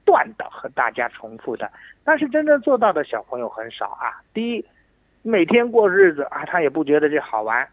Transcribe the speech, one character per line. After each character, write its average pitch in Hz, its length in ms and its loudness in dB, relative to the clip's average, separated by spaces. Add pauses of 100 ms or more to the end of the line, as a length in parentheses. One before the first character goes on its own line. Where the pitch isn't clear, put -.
断 - 240 4 (120)
地 - 100 -14
和 - 200 -14
大 123 200 -2
家 120 200 -4
重 113 280 -18
复 113 180 -10
的， 104 160 -10 (320)
但 311 140 2
是 294 120 -4
真 302 180 -2
正 294 140 4
做 277 140 2
到 220 160 2
的 156 120 -2
小 110 260 -8
朋 123 100 -8
友 117 80 -6
很 113 220 -12
少 104 200 -8
啊。 - 280 -8 (160)
第 233 220 -4
一， - 100 -8 (600)
每 208 200 2
天 240 260 2
过 214 180 4
日 185 240 6
子 143 100 -6
啊， 143 200 -8
他 175 180 -2
也 147 80 2
不 151 140 -2
觉 143 160 2
得 151 80 4
这 147 100 -2
好 110 260 -4
玩， 117 300 -2